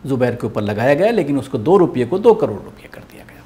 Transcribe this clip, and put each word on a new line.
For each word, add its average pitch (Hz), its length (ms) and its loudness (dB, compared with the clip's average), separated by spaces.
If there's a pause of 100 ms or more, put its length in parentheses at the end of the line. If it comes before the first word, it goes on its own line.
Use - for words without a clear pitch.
जुबैर 123 280 0
के 117 120 -8
ऊपर 107 160 -4
लगाया 107 320 0
गया, 185 160 2
लेकिन 147 280 -2
उसको 127 200 -6
दो 147 180 2
रुपये 156 280 2
को 127 140 -4
दो 226 160 6
करोड़ 107 220 -2
रुपये - 320 -18
कर - 140 -20
दिया - 220 -20
गया। - 220 -20